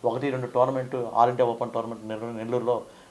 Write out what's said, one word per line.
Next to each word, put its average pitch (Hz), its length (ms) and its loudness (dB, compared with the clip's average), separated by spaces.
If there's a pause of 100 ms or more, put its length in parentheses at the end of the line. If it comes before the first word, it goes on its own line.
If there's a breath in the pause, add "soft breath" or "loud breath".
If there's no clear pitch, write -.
ఒకటి 123 240 0
రెండు 127 180 -4
టోర్నమెంట్ 131 480 2
all 117 340 4
India 123 140 2
ఓపెన్ 117 280 0
టోర్నమెంట్ 113 360 -6
నెల్లూరు, 110 240 -6
నెల్లూరులో 117 500 -2 (300 loud breath)